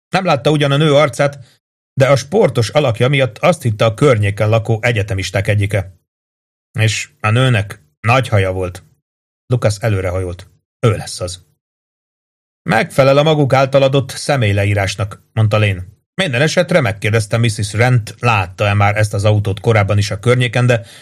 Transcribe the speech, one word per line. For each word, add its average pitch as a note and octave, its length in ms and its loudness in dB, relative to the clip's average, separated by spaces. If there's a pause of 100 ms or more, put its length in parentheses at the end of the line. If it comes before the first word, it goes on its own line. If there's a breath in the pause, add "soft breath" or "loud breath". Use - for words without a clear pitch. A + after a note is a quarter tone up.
Nem F#3 160 -2
látta D3+ 260 0
ugyan C#3+ 200 0
a C#3 60 2
nő D3+ 160 2
arcát, C#3+ 680 0 (320)
de B2+ 160 2
a C#3+ 60 6
sportos C#3+ 540 0
alakja B2+ 380 0
miatt C3+ 300 -2
azt E3 240 0
hitte, A#2 240 -2
a A2+ 80 0
környéken G#2+ 560 0
lakó A2 320 0
egyetemisták G2 680 -4
egyike. G2+ 480 -2 (840)
És A2 300 -2 (100)
a G#2+ 100 -2
nőnek A#2 520 0 (180)
nagy A#2+ 280 0
haja F#2+ 240 0
volt." F#2 320 -8 (600)
Lucas A#2 340 -2
előrehajolt. F#2 720 -4 (380)
"Ő F#2+ 80 2
lesz - 240 -10
az." F2+ 260 -10 (1200)
"Megfelel C#3 480 2
a D3 60 4
maguk D3 300 2
által C3+ 300 2
adott C3+ 260 0
személyleírásnak", G2+ 1120 -2 (120)
mondta G#2+ 240 2
Lane. F#2+ 280 -2 (360)
"Minden C3 200 -2
esetre E3+ 400 2
megkérdezte G#2+ 560 -2
Mrs. A2 360 -2
Wrent, A#2+ 460 0
látta-e G#2 540 0
már G2+ 240 2
ezt G#2+ 160 -2
az G#2 120 -4
autót G#2 340 0
korábban G#2 380 2
is G#2 140 -2
a G2 80 -6
környéken, B2 460 0
de A#2 200 0 (160 loud breath)